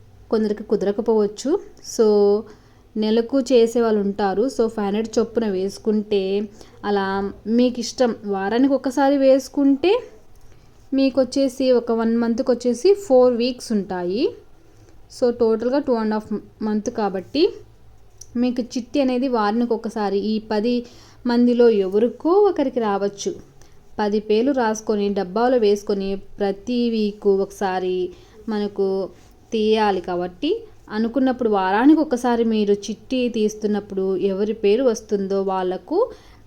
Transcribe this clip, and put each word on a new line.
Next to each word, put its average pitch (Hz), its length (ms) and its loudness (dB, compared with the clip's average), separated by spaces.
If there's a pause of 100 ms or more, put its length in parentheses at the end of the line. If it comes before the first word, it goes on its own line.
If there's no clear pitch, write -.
(300)
కొందరికి 220 320 0
కుదరకపోవచ్చు. 214 960 0 (380)
So, 220 100 4 (880)
నెలకు 233 440 0
చేసే 240 400 4
వాళ్ళు 220 200 2
ఉంటారు. 196 420 -2
So, 254 240 0
ఫైవ్ 226 200 -4
హండ్రెడ్ 220 320 -2
చొప్పున 226 320 -2
వేసుకుంటే, 202 1000 -2 (360)
అలా 196 480 -2 (140)
మీకు 240 340 2
ఇష్టం. 233 340 -2 (100)
వారానికి 208 500 0
ఒకసారి 269 420 2
వేసుకుంటే 277 840 2 (960)
మీకు 269 260 2
వచ్చేసి 262 520 0
ఒక 240 200 2
వన్ 226 240 0
మంత్కి 233 340 0
వచ్చేసి 240 440 2
ఫోర్ 254 400 4
వీక్స్ 247 380 -4
ఉంటాయి. 190 560 -2 (920)
So, 240 100 2
టోటల్గా 233 480 0
టూ 269 160 0
and 214 180 0
half 214 280 -4 (220)
మంత్ 214 280 -2
కాబట్టి, 214 640 -2 (840)
మీకు 247 260 0
చిట్టి 254 380 -4
అనేది 254 280 0
వారానికి 233 440 0
ఒకసారి 208 460 -2
ఈ 220 200 -2
పది 226 460 -2 (420)
మందిలో 240 440 4
ఎవరికో 214 600 0
ఒకరికి 339 500 2
రావచ్చు. 202 540 -4 (640)
పది 208 220 0
పేర్లు 220 320 2
రాసుకొని, 214 560 -2
డబ్బాలో 202 500 0
వేసుకొని, 202 580 0 (220)
ప్రతి 233 520 -2
వీక్ 208 360 -2
ఒకసారి 185 840 -2 (380)
మనకు 202 600 -4 (440)
తీయాలి 214 480 2
కాబట్టి, 180 640 -4 (240)
అనుకున్నప్పుడు 233 600 0
వారానికి 214 520 4
ఒకసారి 240 440 0
మీరు 214 280 2
చిట్టి 233 560 -4
తీస్తున్నప్పుడు 208 880 -2
ఎవరి 196 360 -2
పేరు 214 320 2
వస్తుందో 196 580 -2
వాళ్ళకు 190 680 -2 (360)